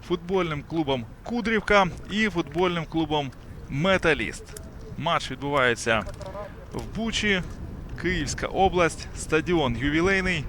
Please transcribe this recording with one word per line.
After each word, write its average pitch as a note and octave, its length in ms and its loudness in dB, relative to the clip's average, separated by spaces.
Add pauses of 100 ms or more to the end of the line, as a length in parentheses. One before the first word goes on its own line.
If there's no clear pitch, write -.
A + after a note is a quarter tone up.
футбольним E3+ 540 -2
клубом C#3 440 0 (160)
"Кудрівка" G#3 640 4 (240)
і G#3+ 180 2
футбольним E3+ 560 0
клубом D3+ 480 0 (360)
"Металіст". D3+ 760 2 (540)
Матч D3+ 320 0
відбувається B2 760 2 (680)
в A#2+ 240 -6
Бучі, G#3 460 0 (600)
Київська E3+ 440 -2
область, F3 680 2
стадіон D#3 600 2
ювілейний. E3+ 720 2